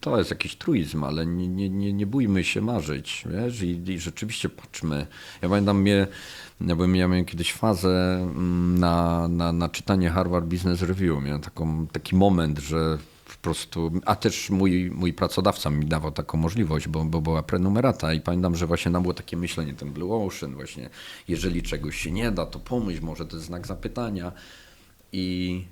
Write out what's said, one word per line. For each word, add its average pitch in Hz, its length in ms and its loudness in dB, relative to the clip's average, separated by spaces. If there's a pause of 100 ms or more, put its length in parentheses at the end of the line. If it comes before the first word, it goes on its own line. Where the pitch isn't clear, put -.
to 139 160 2
jest 95 120 2
jakiś - 260 -6
truizm, 85 480 0
ale 78 220 -2
nie, 87 220 -2
nie, 92 220 -2
nie, 98 240 -2
nie 101 120 0
bójmy 101 380 2
się - 180 -2
marzyć, 78 680 -4
wiesz, 113 300 -4
i, 87 300 -2
i 87 80 -4
rzeczywiście 107 500 -6
patrzmy. - 580 -6 (340)
Ja 90 80 0
pamiętam 101 320 4
mnie, 98 260 6 (540)
ja 87 140 2
byłem, 90 200 4
ja 90 120 4
miałem 90 180 4
kiedyś 85 280 -4
fazę, 92 680 2
mm, 87 580 2
na, 85 480 4
na, 85 260 2
na 85 160 2
czytanie 92 400 2
Harvard 87 360 2
Business 87 360 0
Review. 87 420 2
Miałem 73 180 -2
taką, 80 460 -4
taki - 280 -2
moment, 87 440 6
że 80 380 0 (280)
po - 160 -18
prostu, 82 500 -2 (140)
a 104 100 4
też - 340 -2
mój, 92 420 4
mój 87 220 0
pracodawca 92 560 0
mi 76 160 2
dawał 78 260 0
taką 76 260 -4
możliwość, 80 500 0
bo, 80 180 -2
bo 80 160 0
była 78 220 0
prenumerata 98 680 2
i 80 80 0
pamiętam, 87 340 2
że 85 120 0
właśnie 85 240 0
tam 90 100 2
było 90 120 0
takie - 240 -8
myślenie, 82 360 -4
ten 71 200 -10
Blue 95 340 -2
Ocean 76 280 -8
właśnie, 67 340 -14 (380)
jeżeli 87 340 0
czegoś 73 400 -6
się 80 100 -4
nie 110 200 0
da, 87 140 -2
to - 140 -12
pomyśl, 101 440 -4
może 80 220 -6
to 80 100 -12
jest 78 120 -10
znak 87 200 -10
zapytania 98 640 -6 (800)
i 92 600 -4